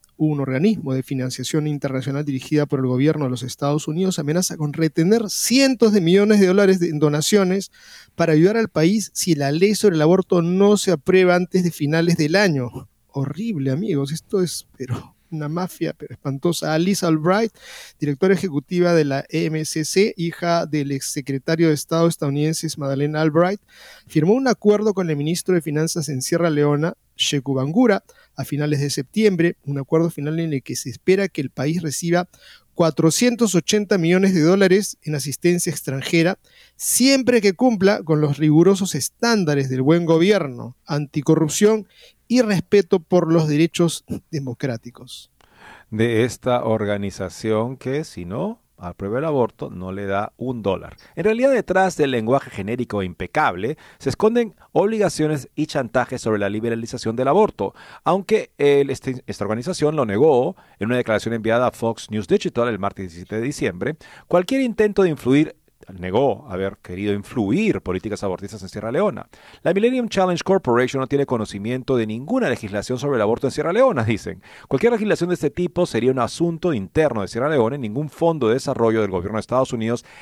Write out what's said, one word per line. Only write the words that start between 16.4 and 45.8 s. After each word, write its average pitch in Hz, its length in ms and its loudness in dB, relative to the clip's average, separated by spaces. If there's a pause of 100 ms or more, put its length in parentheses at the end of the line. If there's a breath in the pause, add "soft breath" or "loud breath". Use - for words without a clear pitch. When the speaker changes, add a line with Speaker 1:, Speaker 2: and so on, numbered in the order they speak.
Speaker 1:
Alice 180 320 0
Albright, 175 460 2 (480 loud breath)
directora 156 340 0
ejecutiva 175 600 0
de 160 100 4
la 135 240 -2
M 156 360 -2
C 156 200 -4
C, 196 320 2
hija 170 500 -2
del 143 240 -2
exsecretario 143 800 -2
de 151 60 4
Estado 165 340 0
estadounidense 151 580 -2 (100)
Madeleine 143 400 -4
Albright, 165 440 2 (480 loud breath)
firmó 165 240 2
un 262 160 2
acuerdo 208 460 2
con 180 160 -2
el 151 60 0
ministro 165 380 -2
de 170 80 2
Finanzas 156 460 -2
en 131 140 -6
Sierra 170 280 0
Leona, 147 440 2 (200)
Sheku 139 380 -2
Bangura, 180 520 2 (320 soft breath)
a 139 80 -6
finales 147 360 -2
de 143 100 -2
septiembre, 175 760 0
un 143 140 -4
acuerdo 160 300 0
final 156 300 -6
en 165 140 -4
el 135 100 -4
que 127 140 -10
se - 120 -10
espera 190 400 0
que - 120 -8
el 131 100 -4
país 156 320 -4
reciba 170 460 -2 (460 soft breath)
cuatrocientos 185 800 2
ochenta 208 420 0
millones 185 360 4
de 165 60 4
dólares 190 640 4
en 151 140 -4
asistencia 170 540 -2
extranjera, 160 680 -2 (380 soft breath)
siempre 247 640 2
que 196 140 2
cumpla 208 500 2
con 151 160 2
los 147 180 0
rigurosos 175 560 4
estándares 151 760 0
del 131 140 -2
buen 165 240 4
gobierno, 160 720 0 (100)
anticorrupción 160 1000 0 (400 soft breath)
y 247 140 4
respeto 202 580 2
por 170 320 2
los 160 160 4
derechos 160 560 0 (260)
democráticos. 123 1000 -10 (580 loud breath)